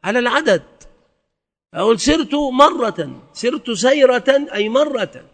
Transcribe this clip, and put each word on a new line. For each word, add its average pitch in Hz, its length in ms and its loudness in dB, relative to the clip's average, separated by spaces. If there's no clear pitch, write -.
على 214 140 -2
العدد. 240 440 0
أقول 202 260 0
سرت 294 340 0
مرة، 254 880 0
سرت - 380 -6
سيرة 262 800 2
أي 208 160 -2
مرة 254 640 -2